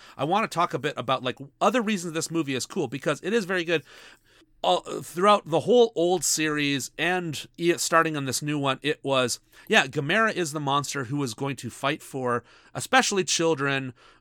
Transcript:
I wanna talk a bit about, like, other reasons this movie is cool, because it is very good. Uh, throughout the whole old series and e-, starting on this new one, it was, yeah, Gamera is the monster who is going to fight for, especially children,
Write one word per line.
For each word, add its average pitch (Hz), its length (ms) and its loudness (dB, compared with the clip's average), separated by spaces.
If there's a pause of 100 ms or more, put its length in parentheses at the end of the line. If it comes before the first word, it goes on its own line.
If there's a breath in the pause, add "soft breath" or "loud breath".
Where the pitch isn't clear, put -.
(160 loud breath)
I 139 80 -2
wanna 190 220 0
talk 165 280 0
a 143 40 -2
bit 139 200 -4
about, 127 240 -2
like, 127 160 -4 (200)
other 208 220 4
reasons 185 320 -2
this 160 180 -4
movie 143 240 -2
is 120 120 -4
cool, 165 200 -4
because 143 360 -4
it 190 100 -4
is 220 140 0
very 180 180 -2
good. 160 180 0 (800 soft breath)
Uh, 175 400 0
throughout 190 460 2
the 151 120 2
whole 233 340 6
old 175 280 2
series 147 760 0
and 170 480 -2 (100)
e-, 170 220 2
starting 160 360 2
on 139 120 -2
this 123 160 -4
new 147 160 -2
one, 135 240 0
it 143 200 -2
was, 127 380 0 (280 soft breath)
yeah, 196 180 4
Gamera 170 480 0
is 160 180 -4
the 156 80 -6
monster 139 440 -2
who 143 180 -4
is 120 100 -4
going 139 240 -6
to 113 140 -10
fight - 320 -4
for, 123 420 -4 (300 soft breath)
especially 202 500 2
children, 139 720 0 (260 soft breath)